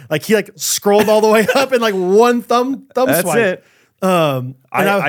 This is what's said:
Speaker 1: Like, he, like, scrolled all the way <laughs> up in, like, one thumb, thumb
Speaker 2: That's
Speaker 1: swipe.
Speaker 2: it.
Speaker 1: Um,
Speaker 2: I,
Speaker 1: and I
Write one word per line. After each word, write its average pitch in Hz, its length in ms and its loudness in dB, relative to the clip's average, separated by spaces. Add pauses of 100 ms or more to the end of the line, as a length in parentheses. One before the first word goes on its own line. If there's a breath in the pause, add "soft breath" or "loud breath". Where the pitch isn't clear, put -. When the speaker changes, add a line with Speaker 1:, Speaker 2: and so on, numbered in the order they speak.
Speaker 1:
Like, 156 140 -4
he, 214 100 -2
like, 208 220 0
scrolled 202 540 0
all 214 120 2
the 220 80 2
way 214 220 2
<laughs> 262 40 0
up 269 160 0
in, 247 80 2
like, 220 140 -2
one 214 480 2
thumb, 247 540 -4
thumb 254 120 0
Speaker 2:
That's 180 140 0
Speaker 1:
swipe. 180 160 -2
Speaker 2:
it. 190 260 -2 (380 soft breath)
Speaker 1:
Um, 147 540 -2 (160)
Speaker 2:
I, 131 100 -2
Speaker 1:
and 196 80 0
I 202 200 0